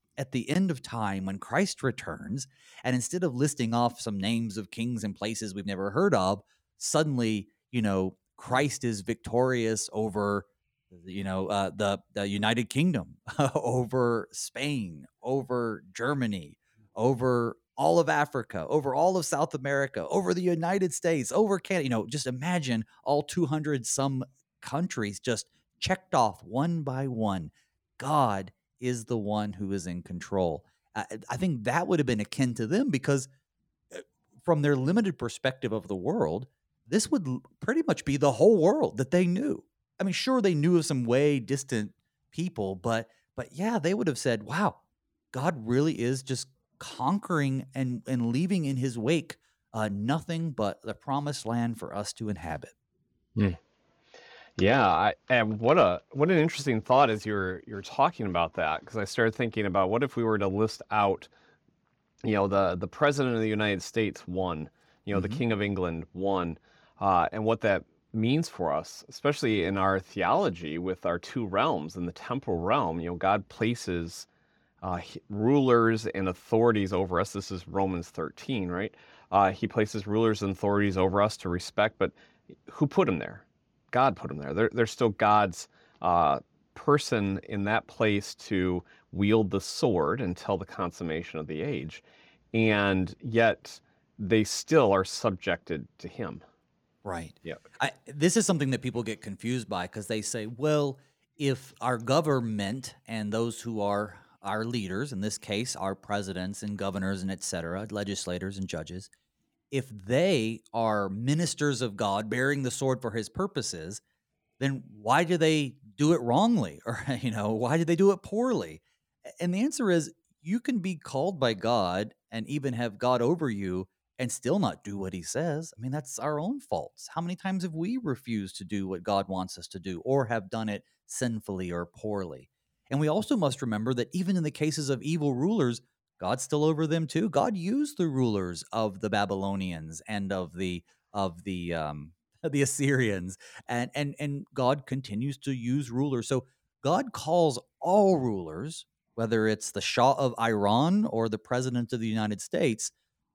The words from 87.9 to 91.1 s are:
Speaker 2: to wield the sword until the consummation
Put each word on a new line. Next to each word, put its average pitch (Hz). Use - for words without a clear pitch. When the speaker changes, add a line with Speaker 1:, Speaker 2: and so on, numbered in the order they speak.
Speaker 2:
to 90
wield 101
the 98
sword 95
until 92
the 95
consummation 85